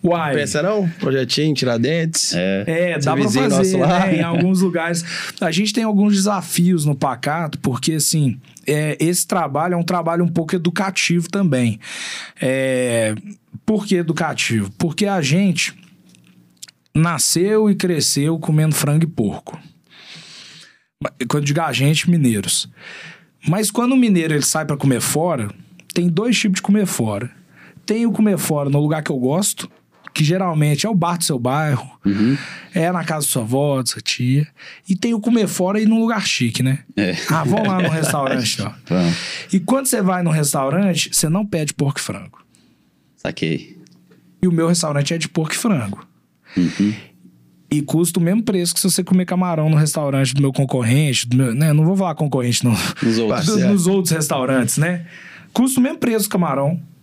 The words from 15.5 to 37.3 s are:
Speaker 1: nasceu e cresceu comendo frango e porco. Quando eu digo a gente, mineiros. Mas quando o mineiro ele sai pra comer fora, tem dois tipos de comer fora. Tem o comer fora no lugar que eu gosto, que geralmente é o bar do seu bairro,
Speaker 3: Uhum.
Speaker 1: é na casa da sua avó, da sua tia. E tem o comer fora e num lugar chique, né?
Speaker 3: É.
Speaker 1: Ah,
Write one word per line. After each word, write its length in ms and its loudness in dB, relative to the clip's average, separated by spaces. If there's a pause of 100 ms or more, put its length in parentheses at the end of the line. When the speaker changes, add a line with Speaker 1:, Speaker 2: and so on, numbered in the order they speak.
Speaker 1:
nasceu 760 2
e 60 4
cresceu 640 0
comendo 360 2
frango 280 2
e 40 0
porco. 520 -6 (1700)
Quando 160 -2
eu 20 -2
digo 160 0
a 100 -2
gente, 380 2
mineiros. 600 2 (800)
Mas 240 0
quando 220 0
o 40 4
mineiro 360 4
ele 120 2
sai 200 -2
pra 120 -4
comer 240 2
fora, 480 -2 (440)
tem 140 0
dois 300 0
tipos 200 0
de 40 -8
comer 240 2
fora. 460 -4 (540)
Tem 200 0
o 60 2
comer 260 2
fora 320 -2
no 100 2
lugar 220 0
que 100 -6
eu 60 -2
gosto, 520 -2 (440)
que 100 0
geralmente 640 0
é 40 -2
o 40 -2
bar 240 0
do 60 -4
seu 160 -2
bairro, 500 -2 (160)
Speaker 3:
Uhum. 320 2 (360)
Speaker 1:
é 180 0
na 120 -2
casa 220 -4
da 60 -2
sua 120 0
avó, 380 0
da 40 -4
sua 160 -8
tia. 440 0 (420)
E 80 0
tem 180 -2
o 80 0
comer 260 2
fora 340 0
e 40 2
num 140 4
lugar 280 0
chique, 340 -2
né? 180 0 (160)
Speaker 3:
É. 200 0 (140)
Speaker 1:
Ah, 140 0